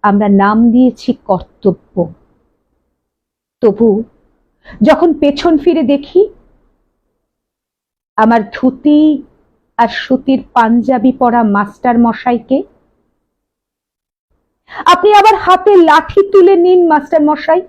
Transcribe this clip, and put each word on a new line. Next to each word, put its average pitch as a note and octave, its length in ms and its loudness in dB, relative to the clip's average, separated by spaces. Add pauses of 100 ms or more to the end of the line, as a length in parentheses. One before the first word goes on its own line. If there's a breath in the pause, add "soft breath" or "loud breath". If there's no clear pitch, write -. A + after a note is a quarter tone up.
আমরা G3+ 260 0
নাম G#3 420 2
দিয়েছি B3 420 -2
কর্তব্য। - 1000 -6 (1500)
তবু A3 420 0 (800 loud breath)
যখন D#4 320 0
পেছন D4 440 -2
ফিরে D#4+ 240 -2
দেখি C#4+ 460 -2 (1900)
আমার A3 340 0
ধুতি D4 720 0 (540)
আর A#3 120 0
সুতির - 640 -8
পাঞ্জাবি A#3+ 600 0
পরা A#3+ 300 -2
মাস্টার G#3 560 -2
মশাইকে, A#3+ 640 -2 (2250 loud breath)
আপনি - 280 2
আবার G#4 200 4
হাতে F#4 420 0
লাঠি D#4+ 540 2
তুলে F#4+ 260 4
নিন F4 320 2
মাস্টার D4+ 340 0
মশাই D4+ 460 -2